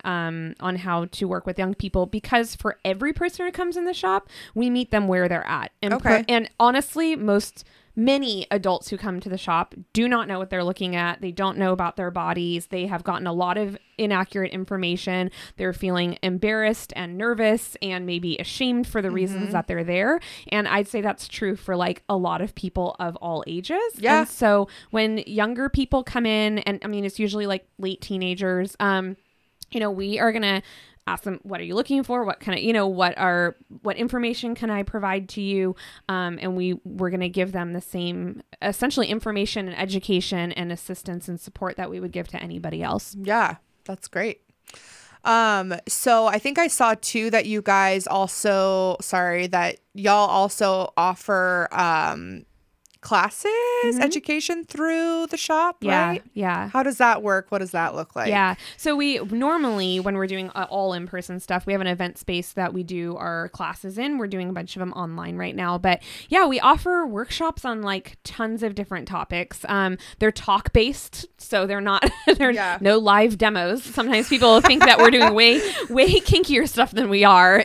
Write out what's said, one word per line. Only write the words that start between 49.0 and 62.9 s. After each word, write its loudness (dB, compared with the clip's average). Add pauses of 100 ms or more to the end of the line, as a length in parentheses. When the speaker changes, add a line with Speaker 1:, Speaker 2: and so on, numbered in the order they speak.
Speaker 2:
that 0 (140)
y'all 4
also 2
offer, 0
um, -2 (560)
classes, 0 (340)
Speaker 1:
Mm-hmm. 0
Speaker 2:
education -2
through -2
the -6
shop, 0
Speaker 1:
Yeah, 2
Speaker 2:
right? -4 (120)
Speaker 1:
yeah. -2
Speaker 2:
How 0
does -2
that 4
work? 0
What 0
does -6
that -2
look -8
like? -2
Speaker 1:
Yeah. 2 (200)
So 0
we 0
normally, 0
when -2
we're 0
doing, -6
uh, -4
all -2
in-person -8
stuff, -4
we -4
have 0
an -4
event -4
space -6
that -4
we -4
do -6